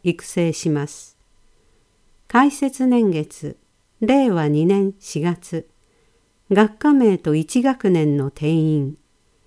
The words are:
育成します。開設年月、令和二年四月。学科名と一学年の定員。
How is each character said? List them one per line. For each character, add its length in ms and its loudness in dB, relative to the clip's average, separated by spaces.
育 220 -4
成 280 -2
し 160 -6
ま 180 -2
す。 300 -20
開 240 2
設 360 -4
年 240 2
月、 460 -8
令 320 2
和 160 0
二 180 2
年 340 0
四 220 -10
月。 460 -6
学 280 2
科 160 2
名 240 4
と 180 -2
一 260 -2
学 280 0
年 280 2
の 140 -4
定 200 -4
員。 460 0